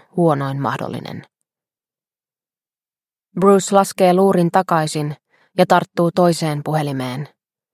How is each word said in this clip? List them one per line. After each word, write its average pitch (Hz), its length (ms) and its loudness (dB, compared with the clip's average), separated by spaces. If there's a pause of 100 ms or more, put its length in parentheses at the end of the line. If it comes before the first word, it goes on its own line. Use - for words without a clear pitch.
(160)
huonoin 139 440 0
mahdollinen. - 640 -8 (2250)
Bruce 196 340 4
laskee 196 400 2
luurin 185 360 2
takaisin 156 680 -2 (420)
ja 180 80 2
tarttuu 175 480 0
toiseen 160 500 0
puhelimeen. 143 640 -6 (460)